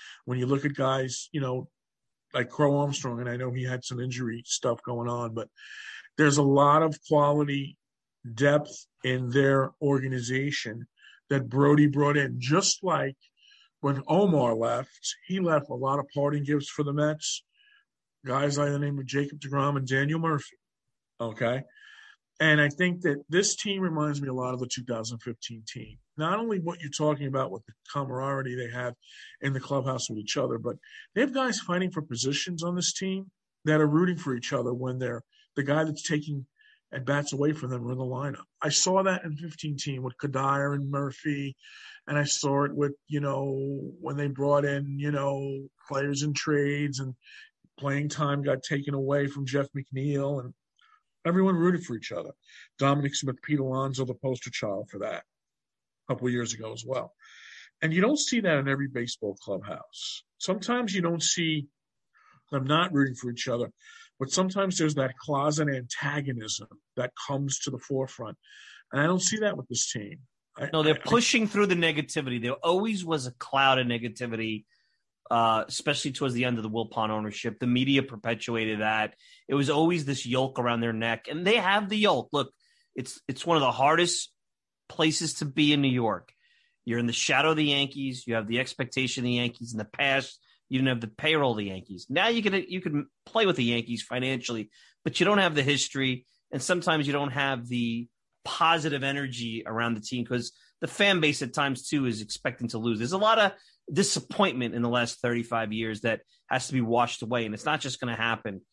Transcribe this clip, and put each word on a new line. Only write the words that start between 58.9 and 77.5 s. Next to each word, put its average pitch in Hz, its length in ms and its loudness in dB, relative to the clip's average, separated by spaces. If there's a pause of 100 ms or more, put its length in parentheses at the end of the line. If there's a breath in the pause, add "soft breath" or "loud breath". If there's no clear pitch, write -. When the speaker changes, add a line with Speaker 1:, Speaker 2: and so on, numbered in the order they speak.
Speaker 1:
clubhouse. - 840 -10 (140)
Sometimes 214 540 -2
you 190 80 0
don't 170 220 0
see 156 460 0 (840 soft breath)
them 135 140 -2
not 165 280 2
rooting 139 220 4
for 123 160 -6
each 117 160 -6
other, 120 240 -2 (480 loud breath)
but 135 140 -4
sometimes 185 440 0
there's 151 200 2
that 131 200 0
closet 147 520 0
antagonism 131 1000 -4 (300)
that 127 160 -4 (160)
comes 139 320 -2
to 139 100 -6
the 123 80 -6
forefront. 131 580 -6 (540 loud breath)
And 139 100 0
I 151 60 4
don't 185 160 2
see 220 160 0
that 208 180 0
with 131 120 -10
this - 240 -2
team. 104 260 -10 (380)
I, 139 160 -6
Speaker 2:
No, 156 100 2
they're 151 120 6
Speaker 1:
I, - 140 -4
Speaker 2:
pushing 233 380 4
through 202 200 2
the 185 100 2
negativity. 147 680 0
There 120 120 -2
always 190 500 0
was 151 240 -2
a 123 40 -10
cloud 135 460 4
of 123 80 2
negativity, 113 800 -4 (640)
uh, 113 360 4
especially - 460 -2
towards 127 220 -2
the 123 100 0
end 120 140 0
of 110 40 -4
the 110 60 -6
Wilpon 110 420 -2
ownership. 107 480 -4